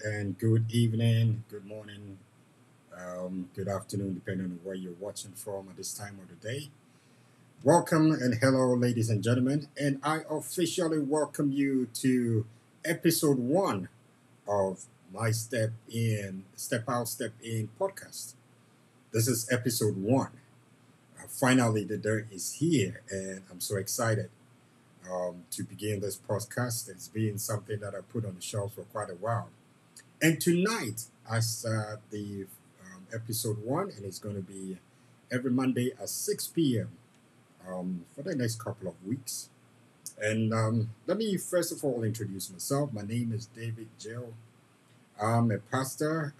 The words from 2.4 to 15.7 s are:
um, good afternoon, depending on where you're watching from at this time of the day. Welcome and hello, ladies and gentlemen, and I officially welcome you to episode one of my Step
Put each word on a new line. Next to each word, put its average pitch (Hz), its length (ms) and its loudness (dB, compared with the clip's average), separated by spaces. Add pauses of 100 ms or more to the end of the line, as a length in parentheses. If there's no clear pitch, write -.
um, 90 640 -8
good 98 140 -4
afternoon, 98 460 -2
depending 92 320 -4
on 87 140 -8
where 95 140 -6
you're 92 240 -8
watching 101 320 -10
from 98 380 -10
at 87 80 -18
this - 160 -8
time 101 280 -12
of 92 60 -20
the 85 80 -20 (100)
day. 143 240 -8 (960)
Welcome 156 480 8
and 123 300 2
hello, 131 340 6
ladies 120 340 4
and 101 140 2
gentlemen, 127 460 4 (100)
and 139 240 2
I 156 160 2 (100)
officially 160 720 0
welcome 143 540 2
you 135 340 4 (140)
to 120 440 4 (380)
episode 160 560 4
one 123 480 2 (580)
of 95 400 0 (280)
my 110 180 0
Step 113 400 -2 (180)